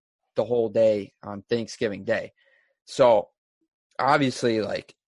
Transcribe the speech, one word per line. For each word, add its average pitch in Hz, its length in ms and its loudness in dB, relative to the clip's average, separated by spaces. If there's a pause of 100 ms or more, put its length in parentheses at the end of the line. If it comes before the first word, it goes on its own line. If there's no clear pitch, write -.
(360)
the 113 100 -2
whole 117 240 -2
day 107 440 0 (100)
on 101 260 -14
Thanksgiving 107 560 -4
Day. 104 260 -4 (540)
So 120 440 4 (680)
obviously, 131 640 0
like, 98 320 -8 (140)